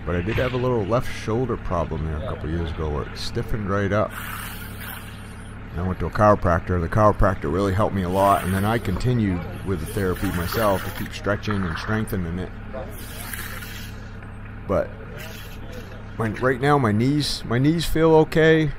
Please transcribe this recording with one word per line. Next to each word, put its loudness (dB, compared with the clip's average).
But -2
I 0
did -2
have 0
a 0
little 2
left 0
shoulder 0
problem -2
there -4
a -6
couple -6
years -2
ago -4
where -2
it -8
stiffened -2
right 2
up. 2
And -4
I 0
went -2
to -2
a -4
chiropractor. 4
The -2
chiropractor 4
really 2
helped 2
me 0
a -2
lot, 4
and -2
then 2
I 2
continued 0
with -2
the -6
therapy -2
myself 0
to -6
keep -8
stretching -2
and -2
strengthening -2
it. -6
But 0
my, 0
right 0
now, 6
my 4
knees, 2
my 0
knees 4
feel 6
okay 6